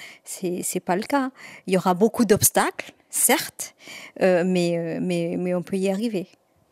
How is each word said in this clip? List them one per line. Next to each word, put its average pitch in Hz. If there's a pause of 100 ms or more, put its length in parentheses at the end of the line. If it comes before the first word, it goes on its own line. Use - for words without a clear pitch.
(240)
c'est, 180
c'est -
pas 180
le 208
cas. 269 (360)
Il 185
y 185
aura 180
beaucoup 214
d'obstacles, - (180)
certes, - (460)
euh, 180
mais, 175
euh, 170
mais, 170
mais 180
on 180
peut 175
y 190
arriver. 202 (440)